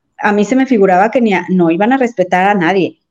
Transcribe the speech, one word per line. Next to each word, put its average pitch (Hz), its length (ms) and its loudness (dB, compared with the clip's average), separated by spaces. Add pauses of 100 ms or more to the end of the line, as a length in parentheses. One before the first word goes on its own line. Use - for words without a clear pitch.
(200)
a 208 140 -2
mí 208 120 0
se 254 100 -2
me 262 120 0
figuraba 196 420 2
que 240 120 -2
ni 220 120 0
a, 180 160 -2
no 175 220 2
iban 208 220 0
a 269 40 0
respetar 185 500 -2
a 208 60 2
nadie. 180 460 -2 (120)